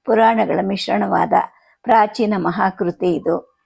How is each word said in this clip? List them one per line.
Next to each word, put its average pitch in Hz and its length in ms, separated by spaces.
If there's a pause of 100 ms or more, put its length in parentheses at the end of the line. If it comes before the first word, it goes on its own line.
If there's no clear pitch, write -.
ಪುರಾಣಗಳ 220 560
ಮಿಶ್ರಣವಾದ 190 720 (500)
ಪ್ರಾಚೀನ 214 540
ಮಹಾಕೃತಿ 180 800
ಇದು. - 500